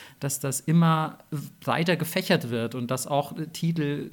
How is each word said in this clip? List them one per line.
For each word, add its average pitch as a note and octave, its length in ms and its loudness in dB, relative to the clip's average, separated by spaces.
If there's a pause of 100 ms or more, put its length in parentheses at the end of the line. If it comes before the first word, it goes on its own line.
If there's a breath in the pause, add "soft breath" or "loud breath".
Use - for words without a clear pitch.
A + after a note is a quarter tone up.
(180 loud breath)
dass - 220 -4
das C3+ 180 -2
immer D#3+ 600 4 (460)
weiter E3+ 320 2
gefächert E3 540 0
wird A#2 240 -2
und B2 160 -4
dass C3 160 -4
auch, C#3+ 320 -2
äh, D#3 80 -6
Titel, D3+ 680 -2